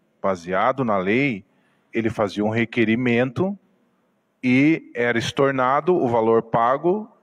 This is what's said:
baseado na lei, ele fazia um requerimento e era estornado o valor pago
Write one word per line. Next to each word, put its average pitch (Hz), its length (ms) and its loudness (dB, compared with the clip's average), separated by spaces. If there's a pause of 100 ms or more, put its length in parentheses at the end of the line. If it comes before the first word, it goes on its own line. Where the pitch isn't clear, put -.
(200)
baseado 98 640 -2
na 107 140 0
lei, 104 480 -2 (480)
ele 113 160 -2
fazia 104 340 -4
um 107 60 0
requerimento 120 1080 -2 (840)
e 139 500 2
era 120 240 -2
estornado 139 800 0
o 156 120 0
valor 113 360 2
pago 147 680 0 (140)